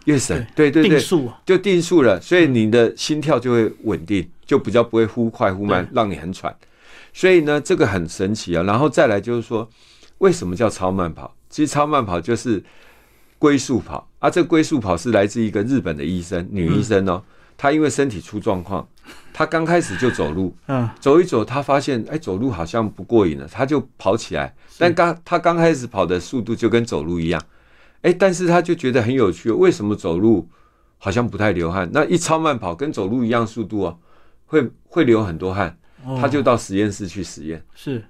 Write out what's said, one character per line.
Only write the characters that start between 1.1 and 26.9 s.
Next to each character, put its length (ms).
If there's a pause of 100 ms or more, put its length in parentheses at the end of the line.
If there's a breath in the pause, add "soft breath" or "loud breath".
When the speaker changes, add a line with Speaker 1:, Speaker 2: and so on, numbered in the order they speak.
Speaker 2:
啊。 180
Speaker 1:
就 140
定 240
速 200
了， 180
所 180
以 80
你 240
的 260
心 240
跳 200
就 100
会 220 (100)
稳 240
定， 240 (160)
就 100
比 140
较 100
不 160
会 80
忽 240
快 240
忽 140
慢， 180
Speaker 2:
对。 120
Speaker 1:
让 120
你 60
很 180
喘。 220 (580 soft breath)
所 160
以 120
呢， 200
这 140
个 100
很 240
神 240
奇 240
啊。 60
然 160
后 100
再 200
来 120
就 140
是 80
说， 260 (500 soft breath)
为 120
什 160
么 80
叫 160
超 220
慢 200
跑？ 220 (160)
其 160
实 60
超 120
慢 220
跑 140
就 160
是 260 (800 soft breath)
龟 180
速 220
跑 280 (120)
啊。 100
这 120
龟 200
速 180
跑 160
是 140
来 160
自 160
一 80
个 140
日 140
本 180
的 80
医 180
生， 280
女 220
医 100
生 260
哦。 180
Speaker 2:
嗯。 40 (260 soft breath)
Speaker 1:
她 140
因 100
为 100
身 180
体 120
出 200
状 240
况， 240 (440 loud breath)
她 120
刚 200
开 160
始 180
就 120
走 220
路。 240 (100)
Speaker 2:
嗯。 220 (100)
Speaker 1:
走 220
一 40
走， 200
她 180
发 160
现， 300
哎， 80
走 220
路 120
好 140
像 240
不 140
过 240
瘾 120
了， 80
她 200
就 200 (120)
跑 180
起 180
来。 200 (140 soft breath)
Speaker 2:
是。 100
Speaker 1:
但 160
刚， 300
她 140
刚 180
开 180
始 120
跑 200
的 120
速 220
度 140
就 160
跟 140
走 200